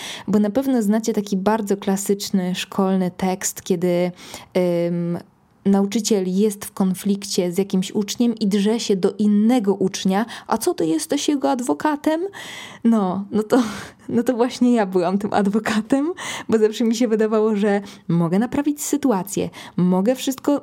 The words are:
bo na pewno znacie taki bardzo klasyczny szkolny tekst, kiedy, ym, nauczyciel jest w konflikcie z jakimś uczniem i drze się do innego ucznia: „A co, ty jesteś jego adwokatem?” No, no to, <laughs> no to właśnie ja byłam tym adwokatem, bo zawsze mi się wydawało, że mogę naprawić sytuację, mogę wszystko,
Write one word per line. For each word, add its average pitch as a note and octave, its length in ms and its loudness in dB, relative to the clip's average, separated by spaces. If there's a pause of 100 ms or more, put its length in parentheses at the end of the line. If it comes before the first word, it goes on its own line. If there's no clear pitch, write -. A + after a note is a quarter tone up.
(280)
bo G3 100 2
na G#3 120 2
pewno C4 320 2
znacie A3 300 0
taki G3+ 240 -2
bardzo G#3 400 0
klasyczny F#3+ 800 -2
szkolny F#3+ 560 0
tekst, F#3 520 -4
kiedy, F3 480 0 (760)
ym, E3+ 320 -2 (460)
nauczyciel G3 640 2
jest G3+ 380 0
w - 80 -16
konflikcie F#3+ 800 -2
z F3 60 -2
jakimś G3 320 0
uczniem A3 440 -2
i A3 120 -4
drze G#3 340 0
się G#3+ 160 0
do F#3 220 0
innego G#3 560 4
ucznia: G3 520 0 (200)
„A A3 120 0
co, F4 160 0
ty E4+ 120 -2
jesteś D4+ 420 -2
jego C#4 220 0
adwokatem?” D4 720 0 (640)
No, G3+ 460 2
no G#3 120 0
to, A#3+ 200 4 (240)
<laughs> - 220 -20
no A#3 140 0
to B3 100 0
właśnie A#3+ 420 2
ja A3 120 2
byłam F#3 320 0
tym G3 140 -4
adwokatem, A3 800 0 (360)
bo A3 100 2
zawsze G#3+ 260 2
mi A#3 100 2
się A#3 140 2
wydawało, A3 480 2
że G3+ 240 2 (280)
mogę E3+ 300 2
naprawić C#4+ 440 -2
sytuację, F#3+ 680 0 (260)
mogę F#3 380 2
wszystko, C4+ 480 -2